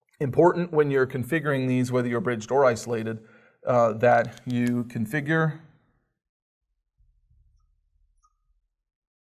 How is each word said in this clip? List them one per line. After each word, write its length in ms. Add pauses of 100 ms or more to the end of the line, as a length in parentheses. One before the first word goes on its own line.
(200)
important 520
when 200
you're 160
configuring 600
these, 240
whether 160
you're 140
bridged 300
or 120
isolated, 560 (460)
uh, 280
that 520
you 380
configure 760 (3750)